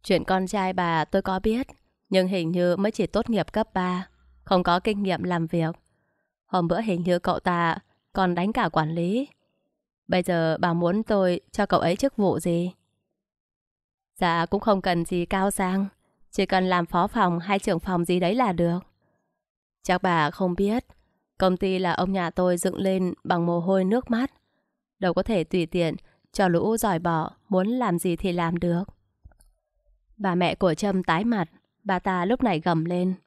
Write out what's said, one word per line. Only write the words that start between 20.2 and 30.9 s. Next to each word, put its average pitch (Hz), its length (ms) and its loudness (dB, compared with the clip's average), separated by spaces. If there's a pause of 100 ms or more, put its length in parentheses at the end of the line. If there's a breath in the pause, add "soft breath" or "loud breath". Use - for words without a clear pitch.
không 180 240 -2
biết, 202 320 0 (520)
công 185 180 2
ty 190 220 -2
là 185 140 0
ông 185 200 -2
nhà 180 180 -2
tôi 180 260 2
dựng 180 200 -2
lên 190 380 0 (100)
bằng 170 220 0
mồ 170 140 0
hôi 190 240 2
nước 226 260 0
mắt. 240 220 -2 (680)
Đâu 180 160 0
có 185 80 0
thể 190 220 -2
tùy 170 220 0
tiện 165 280 -2 (380 soft breath)
cho 190 160 2
lũ 175 280 2
giỏi 202 220 0
bỏ 165 320 -2 (180)
muốn 185 200 2
làm 226 300 0
gì 170 180 0
thì 185 160 -4
làm 175 260 -2
được." 175 260 0 (1300)
Bà 196 180 -2
mẹ 180 200 2
của 175 200 2
Trâm 190 300 -2